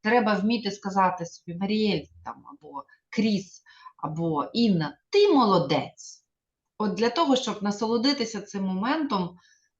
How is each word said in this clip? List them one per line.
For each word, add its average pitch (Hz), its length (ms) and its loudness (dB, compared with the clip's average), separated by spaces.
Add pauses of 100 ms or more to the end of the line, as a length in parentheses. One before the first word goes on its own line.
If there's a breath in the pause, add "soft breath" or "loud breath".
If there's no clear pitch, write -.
треба 220 300 2
вміти 202 380 0
сказати 190 540 0
собі: - 320 -14
«Маріель», 196 480 0 (200)
там, - 260 -14
або 143 320 -16 (260 soft breath)
«Кріс», 208 540 -2 (340 loud breath)
або 156 560 -4
«Інна, 185 440 0 (120)
ти 403 240 4
молодець». 170 920 0 (520)
От 208 160 -2
для 220 160 0
того, 277 260 2
щоб 214 280 -4
насолодитися 220 800 0
цим 196 220 -6
моментом, 196 760 -2 (420 soft breath)